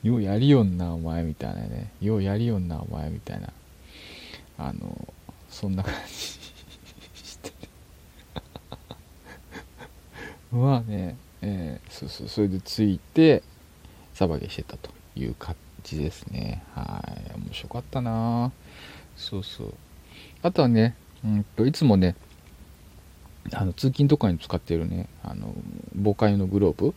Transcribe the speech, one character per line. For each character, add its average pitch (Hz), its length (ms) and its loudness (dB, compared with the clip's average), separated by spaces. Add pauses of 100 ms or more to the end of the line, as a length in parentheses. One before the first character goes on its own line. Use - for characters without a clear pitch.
よ 117 120 4
う 113 60 2
や 98 160 0
り 135 120 6
よ 131 140 8
ん 92 140 2
な、 87 160 -2
お 82 60 -4
前、 82 240 -2
み 80 120 -4
た 55 160 -8
い 50 40 -8
な 50 80 -8
ね。 76 280 -8 (100)
よ 107 160 0
う 98 60 0
や 98 140 0
り 117 100 0
よ 107 120 0
ん 90 80 -2
な、 80 120 -4
お - 80 -8
前、 76 220 -6
み 85 100 -6
た - 160 -10
い - 60 -10
な。 - 100 -12 (1040)
あ 69 160 -8
の、 50 400 -12 (360)
そ - 180 -8
ん 95 80 -2
な 95 80 -2
感 - 100 -4 (140)
じ - 60 -16
し - 1300 -18
て - 100 -14
ね。 - 60 -18 (3000)
<laughs> - 0 -
ま 131 240 4
あ 120 60 0
ね、 104 360 -6 (240)
え 90 460 -6
ー、 - 40 -20
そ - 140 -14
う - 40 -8
そ - 160 -12
う、 - 20 -10
そ - 140 -2
れ 104 60 4
で 95 120 -2
着 104 340 2
い - 60 -2
て、 156 440 6 (680)
サ 95 140 0
バ 78 100 -2
ゲ - 100 -6
ー - 20 -10
し - 60 -12
て - 80 -8
た - 140 -14
と - 120 -14 (260)
い 65 100 -6
う 57 100 -6
感 - 200 -10 (280)
じ 76 160 -8
で 73 120 -2
す - 160 -18
ね。 - 360 -8 (100)
は - 300 -8 (320)
い。 - 40 -10
面 50 140 -10
白 - 160 -12
か 120 100 -8
っ 120 100 -12
た 131 120 -4
な。 117 500 0 (640)
そ - 240 -8
う 95 40 -8
そ - 220 -12
う。 - 80 -10 (680)
あ 180 100 2
と 170 100 4
は 127 60 6
ね、 117 280 6 (280)
う 110 40 -2
ん 104 160 2 (120)
と、 117 100 4
い 147 60 4
つ - 120 0
も 107 140 8
ね、 90 180 6 (1400)
あ - 100 -2
の、 92 100 0
通 131 180 2
勤 143 180 4
と 147 80 6
か 101 140 4
に 85 80 0
使 - 160 -4
っ - 40 0
て - 160 -2
る 80 120 0
ね、 90 200 -4 (160)
あ - 100 -10
の、 50 200 -8 (420)
防 101 200 4
寒 104 180 6
用 101 40 4
の 92 100 2
グ 98 120 2
ロ 92 120 8
ー - 20 -2
ブ。 131 240 2